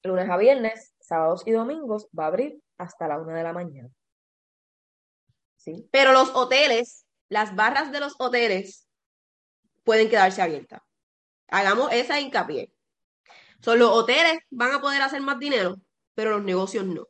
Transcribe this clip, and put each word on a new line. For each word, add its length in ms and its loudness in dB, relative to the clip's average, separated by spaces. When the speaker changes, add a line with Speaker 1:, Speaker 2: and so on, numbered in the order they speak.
Speaker 1:
Lunes 260 -2
a 80 0
viernes, 600 2
sábados 480 -2
y 40 0
domingos 640 -4
va 80 -4
a 20 -2
abrir 320 -4
hasta 300 -10
la 100 -4
una 200 -10
de 60 -6
la 100 -8
mañana. 360 -14
¿Sí? 360 -16
Speaker 2:
Pero 200 6
los 240 6
hoteles, 680 0
las 260 -2
barras 380 0
de 80 -6
los 180 -8
hoteles 680 -2
pueden 240 4
quedarse 320 4
abiertas. 400 -6
Hagamos 400 2
esa 280 -2
hincapié. 520 -6
Son 200 2
los 100 6
hoteles 480 4
van 200 -2
a 80 -2
poder 220 -2
hacer 200 -4
más 180 -6
dinero, 380 -2
pero 180 -2
los 120 -2
negocios 420 -4
no. 240 -8